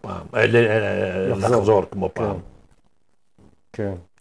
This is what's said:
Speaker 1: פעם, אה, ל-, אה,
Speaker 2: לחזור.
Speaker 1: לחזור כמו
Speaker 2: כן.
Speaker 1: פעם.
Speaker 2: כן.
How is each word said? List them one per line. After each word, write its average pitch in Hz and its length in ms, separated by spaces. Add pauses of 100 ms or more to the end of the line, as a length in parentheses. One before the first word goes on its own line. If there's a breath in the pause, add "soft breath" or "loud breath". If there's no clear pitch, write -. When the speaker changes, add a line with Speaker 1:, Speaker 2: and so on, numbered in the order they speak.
Speaker 1:
פעם, 95 240 (100)
אה, 110 120
ל-, 113 80
אה, 98 720
Speaker 2:
לחזור. 101 300
Speaker 1:
לחזור 101 340
כמו 98 220
Speaker 2:
כן. 113 100
Speaker 1:
פעם. 101 140 (1400)
Speaker 2:
כן. 101 200 (280)